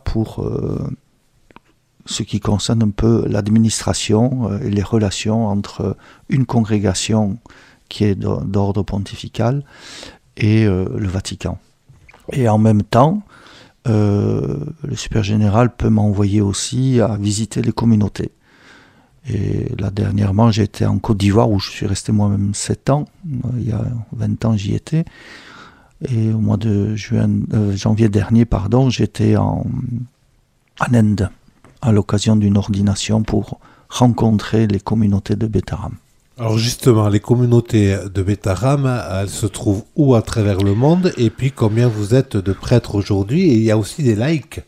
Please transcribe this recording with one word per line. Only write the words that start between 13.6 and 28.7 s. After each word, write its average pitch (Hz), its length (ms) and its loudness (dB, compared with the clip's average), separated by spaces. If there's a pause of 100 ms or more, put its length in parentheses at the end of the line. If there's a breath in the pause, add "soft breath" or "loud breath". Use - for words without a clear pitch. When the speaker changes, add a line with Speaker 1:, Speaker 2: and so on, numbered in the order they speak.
Speaker 1:
euh, 104 720 0 (260)
le 139 120 -6
supérieur - 280 -4
général 107 520 2
peut 113 140 -2
m'envoyer 104 520 2
aussi 123 580 0
à 104 180 0
visiter 104 460 -2
les 113 80 0
communautés. 107 600 0 (960 soft breath)
Et 101 520 -4
là, 101 100 -4
dernièrement, 101 640 0
j'ai 101 120 0
été 104 220 -2
en 104 140 0
Côte 107 180 -2
d'Ivoire, 101 320 2
où 101 100 0
je - 120 -8
suis - 160 -8
resté 101 240 -4
moi-même 101 420 0
sept - 380 -4
ans. 147 140 0 (220)
Euh, 127 300 -6
il 117 120 -4
y - 20 -2
a 113 120 -2 (280)
vingt 110 340 -4
ans, 113 100 2
j'y 107 200 -2
étais. 160 300 -2 (1040 loud breath)
Et 110 240 0
au 110 80 -2
mois 107 180 0
de 104 380 0
juin, 110 340 -2 (240)
euh, 101 220 0
janvier 110 340 2
dernier, 110 360 2
pardon, 117 460 2